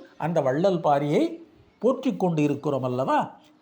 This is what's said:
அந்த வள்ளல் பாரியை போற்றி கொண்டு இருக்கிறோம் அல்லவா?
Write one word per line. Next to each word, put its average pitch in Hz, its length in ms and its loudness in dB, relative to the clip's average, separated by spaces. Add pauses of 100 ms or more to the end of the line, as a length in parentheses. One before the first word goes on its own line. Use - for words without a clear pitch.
(180)
அந்த 160 240 -2
வள்ளல் 160 380 2
பாரியை 160 640 0 (360)
போற்றி 254 360 0
கொண்டு 170 280 0
இருக்கிறோம் 139 400 0
அல்லவா? 135 540 -2 (240)